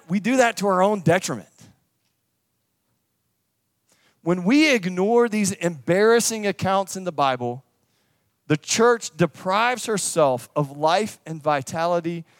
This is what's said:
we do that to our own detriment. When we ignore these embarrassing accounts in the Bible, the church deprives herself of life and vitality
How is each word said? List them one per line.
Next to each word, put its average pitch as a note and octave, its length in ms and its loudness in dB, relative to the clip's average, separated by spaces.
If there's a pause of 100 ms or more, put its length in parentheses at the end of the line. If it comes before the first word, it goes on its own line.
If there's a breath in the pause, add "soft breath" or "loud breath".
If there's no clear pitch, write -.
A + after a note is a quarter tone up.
we G3 120 -2
do A#3 160 0
that A#3 220 2
to G3 100 -2
our F#3 140 2
own G#3 180 2
detriment. D#3+ 480 0 (2750)
When F3+ 200 -2
we C#4+ 320 4
ignore G#3 540 2
these G#3 240 -2
embarrassing G#3 920 0
accounts G3 500 -2
in F#3+ 80 -10
the F3 80 -6
Bible, C3 520 -2 (840)
the D3+ 120 2
church - 580 0
deprives G3+ 680 -2
herself D#3 680 0
of C#3+ 220 -4
life F3 480 0
and D#3+ 180 -12
vitality E3 840 -4 (160 soft breath)